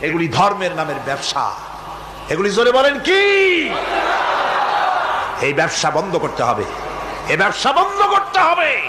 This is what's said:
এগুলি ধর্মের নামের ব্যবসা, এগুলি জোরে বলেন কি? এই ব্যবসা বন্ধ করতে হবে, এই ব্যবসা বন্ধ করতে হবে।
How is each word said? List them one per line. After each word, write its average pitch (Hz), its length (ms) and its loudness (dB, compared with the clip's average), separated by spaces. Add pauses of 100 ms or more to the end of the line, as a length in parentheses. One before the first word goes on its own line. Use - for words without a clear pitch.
এগুলি 165 200 0
ধর্মের 190 480 0
নামের 151 200 -4 (100)
ব্যবসা, 135 460 -4 (760)
এগুলি 185 200 0
জোরে 233 220 4
বলেন 269 280 4
কি? 370 200 2 (2250)
এই 139 120 0
ব্যবসা 156 380 0
বন্ধ 170 240 -2
করতে 143 280 -2
হবে, 113 200 0 (680)
এই 147 80 2
ব্যবসা 208 360 2
বন্ধ 392 280 2
করতে 392 380 2
হবে। 320 500 2